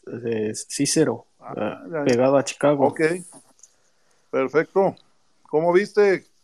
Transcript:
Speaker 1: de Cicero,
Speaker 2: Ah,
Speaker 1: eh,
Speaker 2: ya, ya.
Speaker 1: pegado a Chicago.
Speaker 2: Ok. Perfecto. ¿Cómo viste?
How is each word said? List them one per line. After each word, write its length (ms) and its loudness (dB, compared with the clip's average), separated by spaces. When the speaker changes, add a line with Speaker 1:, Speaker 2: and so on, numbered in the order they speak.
Speaker 1:
de 480 -6
Cicero, 720 -2
Speaker 2:
Ah, 180 -16
Speaker 1:
eh, 340 -8
Speaker 2:
ya, 80 -8
ya. 60 -4
Speaker 1:
pegado 320 4
a 60 4
Chicago. 440 0
Speaker 2:
Ok. 140 -2
Perfecto. 680 0
¿Cómo 240 0
viste? 520 2